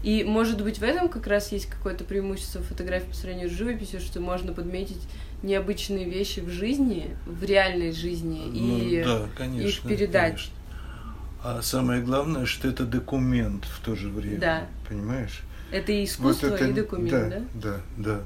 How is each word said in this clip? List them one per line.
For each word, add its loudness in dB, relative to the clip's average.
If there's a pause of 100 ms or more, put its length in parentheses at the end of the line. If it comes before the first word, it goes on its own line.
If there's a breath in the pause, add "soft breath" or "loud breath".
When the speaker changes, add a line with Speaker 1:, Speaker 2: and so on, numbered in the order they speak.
Speaker 1:
И, 4
может 4
быть, -2
в -2
этом 4
как -2
раз 2
есть -4
какое-то -4
преимущество -2
фотографии -2
по -6
сравнению -4
с -4
живописью, -2
что -4
можно -2
подметить -4 (440 loud breath)
необычные 0
вещи -2
в -4
жизни, 2 (100)
в -6
реальной 6
жизни, -2
Speaker 2:
Ну 2
Speaker 1:
и 4
Speaker 2:
да, 4
Speaker 1:
их -4
Speaker 2:
конечно, -2
Speaker 1:
передать. 2 (200)
Speaker 2:
конечно. -6 (880 loud breath)
А -2
самое 4
главное, 2
что 0
это 2
документ 2
в -8
то -2
же -4
время, -2
Speaker 1:
Да. 2 (220)
Speaker 2:
понимаешь? -4 (300 loud breath)
Speaker 1:
Это 0
и 4
Speaker 2:
Вот 0
Speaker 1:
искусство, 4
Speaker 2:
это 4
Speaker 1:
и 2
документ, 0 (200)
Speaker 2:
да, - (240)
Speaker 1:
да? -4 (160)
Speaker 2:
да, -2